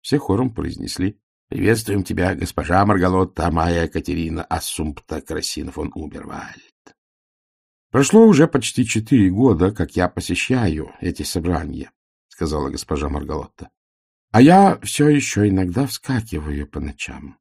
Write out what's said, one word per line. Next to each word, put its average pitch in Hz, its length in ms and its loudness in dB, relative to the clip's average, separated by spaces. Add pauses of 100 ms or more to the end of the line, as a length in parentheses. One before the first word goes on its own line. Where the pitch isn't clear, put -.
Все - 180 -2
хором 113 360 -2
произнесли: 80 640 -6 (280)
«Приветствуем 104 540 0
тебя, 90 320 -2
госпожа 85 500 -2
Маргалотта 92 600 0
Амая 82 420 0
Катерина 80 560 -6
Ассумпта 78 760 -8
Красин 73 500 -8
фон - 240 -8
Убервальд». - 800 -14 (1160)
«Прошло 202 340 6
уже 160 200 8
почти 123 380 -2
четыре 110 460 2
года, 98 420 2
как - 240 -4
я 90 120 0
посещаю 90 920 -4
эти 87 220 -6
собрания», 78 720 -4 (360)
сказала 73 420 -4
госпожа 73 380 -6
Маргалотта. 71 600 -10 (600)
«А 117 120 6
я 180 400 8
все 147 260 0
еще 131 400 2
иногда 95 380 0
вскакиваю 76 800 -6
по - 100 -10
ночам. 71 640 -12